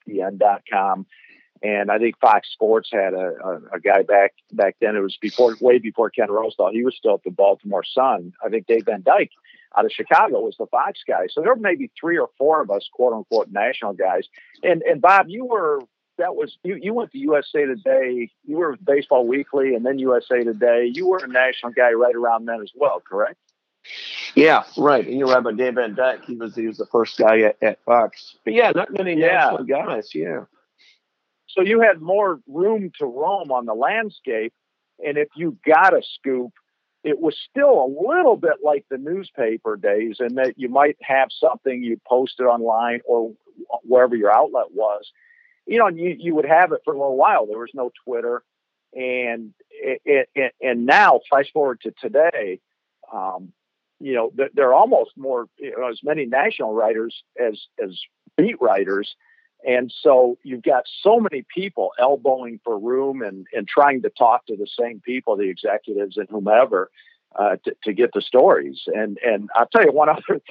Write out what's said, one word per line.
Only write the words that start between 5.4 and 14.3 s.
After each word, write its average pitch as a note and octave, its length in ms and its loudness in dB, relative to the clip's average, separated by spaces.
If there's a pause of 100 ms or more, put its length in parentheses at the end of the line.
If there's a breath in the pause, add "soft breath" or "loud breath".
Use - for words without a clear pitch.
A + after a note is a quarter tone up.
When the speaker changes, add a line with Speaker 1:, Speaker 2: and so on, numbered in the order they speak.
Speaker 1:
way B2 180 4
before A2 320 -2
Ken G#2 220 -2
Rosenthal. G#2 400 -2
He A#2 140 -2
was B2+ 100 -2
still G#2+ 200 0
at - 80 -6
the F2+ 80 -8
Baltimore G2 520 0
Sun. G#2+ 480 -2 (100)
I A2+ 60 -6
think G#2 180 -4
Dave A2+ 200 0
Van G#2 160 -4
Dyke D#3+ 320 2 (440 soft breath)
out G#2+ 60 2
of A2 80 -2
Chicago D#3+ 480 0
was A2 180 -6
the G#2+ 100 -10
Fox D#3 380 -4
guy. F#2 240 -2
So D3 120 -6
there G#3+ 120 4
were A#3 60 -4
maybe F3 400 -4
three F3 180 -2
or B2+ 200 -2
four D3+ 240 2
of G2+ 100 -4
us, G2+ 220 -4
quote B2 180 2
unquote, A2 400 -2
national G#2+ 400 -4
guys. F#2 380 -2 (340 soft breath)